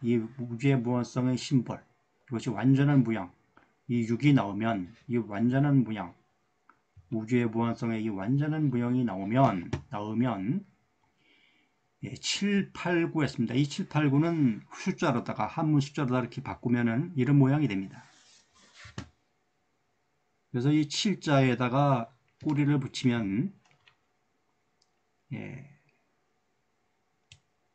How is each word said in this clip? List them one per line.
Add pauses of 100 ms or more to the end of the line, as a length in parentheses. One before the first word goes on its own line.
이 (220)
우주의
무한성의
심벌. (480)
이것이
완전한
무형, (580)
이
육이
나오면, (100)
이
완전한
무형, (960)
우주의
무한성의
이
완전한
무형이
나오면, (200)
나오면, (1400)
예,
칠,
팔,
구였습니다.
이
칠,
팔,
구는 (120)
숫자로다가,
한문
숫자로다가
이렇게
바꾸면은
이런
모양이
됩니다. (2500)
그래서
이
칠자에다가 (320)
꼬리를
붙이면, (1800)
예, (2000)